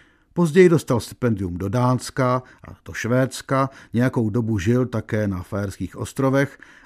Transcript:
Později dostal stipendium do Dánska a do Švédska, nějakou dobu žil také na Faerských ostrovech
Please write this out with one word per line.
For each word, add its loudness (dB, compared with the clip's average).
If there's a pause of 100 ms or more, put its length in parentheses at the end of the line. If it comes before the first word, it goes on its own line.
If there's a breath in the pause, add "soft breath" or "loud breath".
(340 soft breath)
Později 6
dostal 2
stipendium -2
do 0
Dánska 0 (240 loud breath)
a -18 (100)
do -14
Švédska, -2 (240 loud breath)
nějakou 0
dobu -2
žil 2
také -4
na -4
Faerských -8
ostrovech -2 (260 loud breath)